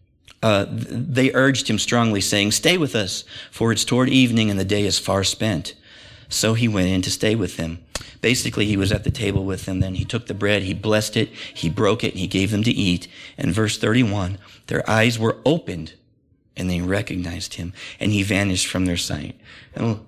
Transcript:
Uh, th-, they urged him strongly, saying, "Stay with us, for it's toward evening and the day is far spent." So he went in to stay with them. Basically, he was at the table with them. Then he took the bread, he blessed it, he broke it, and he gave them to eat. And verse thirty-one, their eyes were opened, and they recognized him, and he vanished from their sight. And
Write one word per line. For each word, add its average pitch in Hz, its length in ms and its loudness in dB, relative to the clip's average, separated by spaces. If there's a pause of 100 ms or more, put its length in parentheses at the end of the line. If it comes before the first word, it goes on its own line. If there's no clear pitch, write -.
(420)
Uh, 104 240 4
th-, - 240 -8
they 127 440 0
urged 131 360 2
him 110 80 2
strongly, 113 440 2
saying, 101 300 2
"Stay 170 260 2
with 147 180 -2
us, 98 300 -4 (260)
for 113 220 0
it's 107 100 0
toward 127 240 2
evening 117 420 6
and 101 80 0
the 95 80 2
day 104 200 2
is 90 140 0
far 95 260 0
spent." 101 480 -4 (560)
So 110 240 0
he 117 160 2
went 92 180 2
in 92 140 2
to - 100 -2
stay 110 240 0
with 98 220 -4
them. 82 220 -6 (420)
Basically, 110 440 0
he 104 120 0
was 98 160 2
at 101 100 -2
the - 80 0
table 98 320 0
with 95 220 -6
them. 95 160 -2
Then 92 140 -2
he - 100 -4
took 117 220 -6
the 110 60 -6
bread, 101 300 2
he 92 100 -4
blessed 107 440 0
it, 113 120 0 (240)
he - 160 -2
broke 98 340 2
it, 107 100 -2
and 92 60 -8
he 95 80 -2
gave - 240 0
them 104 120 0
to 120 80 2
eat. 90 380 0 (280)
And - 160 -2
verse 107 240 0
thirty-one, 104 600 0 (300)
their - 220 -4
eyes 113 300 4
were 113 260 0
opened, 98 500 -2 (600)
and 92 140 -4
they 87 100 0
recognized 90 760 -4
him, 85 180 -10 (260)
and 104 140 2
he 101 100 2
vanished 98 440 0
from 92 180 0
their 87 100 0
sight. - 420 -6 (380)
And 113 320 -2